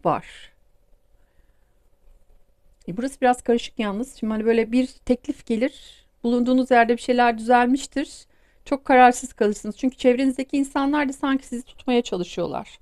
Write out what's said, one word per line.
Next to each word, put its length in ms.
var. 200
E, 100
burası 240
biraz 200
karışık 380
yalnız. 400
Şimdi 140
hani 120
böyle 260
bir 160
teklif 580
gelir, 600
bulunduğunuz 480
yerde 260
bir 40
şeyler 360
düzelmiştir. 720
Çok 200
kararsız 480
kalırsınız. 440
Çünkü 200
çevrenizdeki 600
insanlar 520
da 40
sanki 320
sizi 180
tutmaya 380
çalışıyorlar. 800